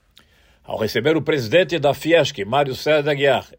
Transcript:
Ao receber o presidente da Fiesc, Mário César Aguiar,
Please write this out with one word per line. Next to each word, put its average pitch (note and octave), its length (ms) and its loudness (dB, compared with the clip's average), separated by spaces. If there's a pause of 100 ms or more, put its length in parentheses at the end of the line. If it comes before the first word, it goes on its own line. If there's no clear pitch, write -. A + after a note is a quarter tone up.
(640)
Ao F#2+ 140 -8
receber A#2 360 0
o D#3 60 0
presidente D#3 580 0
da C#3+ 140 0
Fiesc, D3+ 500 0
Mário C3 320 -2
César D3 360 0
Aguiar, C#3 340 0 (140)